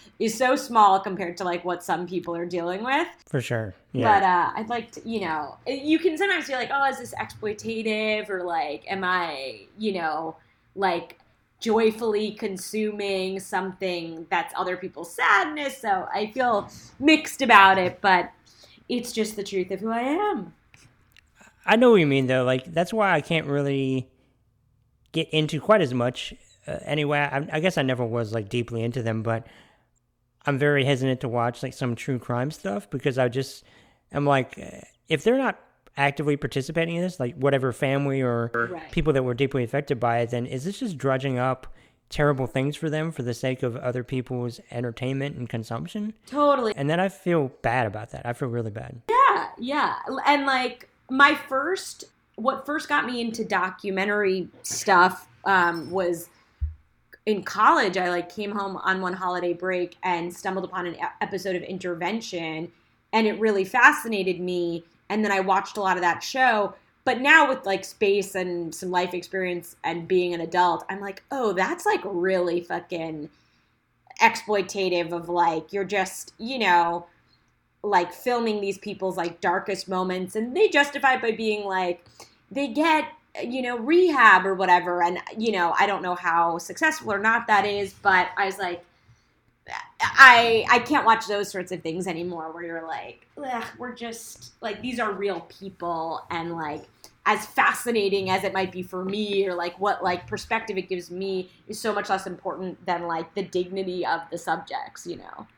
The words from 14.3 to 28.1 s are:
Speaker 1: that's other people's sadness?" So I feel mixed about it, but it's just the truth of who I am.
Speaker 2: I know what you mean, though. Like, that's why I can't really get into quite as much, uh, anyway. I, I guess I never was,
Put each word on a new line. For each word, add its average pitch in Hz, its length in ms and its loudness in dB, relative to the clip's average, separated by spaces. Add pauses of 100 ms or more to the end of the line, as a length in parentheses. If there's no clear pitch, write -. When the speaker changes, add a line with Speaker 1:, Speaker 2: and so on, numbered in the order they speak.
Speaker 1:
that's 175 260 -2
other 180 200 -4
people's 180 380 -12
sadness?" 302 640 0
So 190 340 -2
I 208 200 -4
feel 240 360 0 (300)
mixed 311 420 2
about 196 380 10
it, 180 220 -2
but 185 300 4 (580)
it's 233 240 -4
just 214 240 -4
the 202 80 -8
truth 185 260 -4
of 190 100 -6
who 220 100 -4
I 233 120 -2
am. 294 520 -2 (1080)
Speaker 2:
I 202 120 4
know 240 160 8
what 220 40 10
you 165 100 6
mean, 135 200 4
though. 131 180 2
Like, 127 300 0
that's 175 180 0
why 208 200 2
I 156 80 4
can't 156 260 -2
really 139 640 -2 (1040)
get 160 180 -4
into 156 280 0
quite 208 220 6
as 131 140 0
much, 123 400 -2 (340)
uh, - 160 -6
anyway. 147 340 0
I, 143 320 -2
I 156 100 -2
guess 175 180 0
I 147 40 0
never 127 220 0
was, 113 300 -4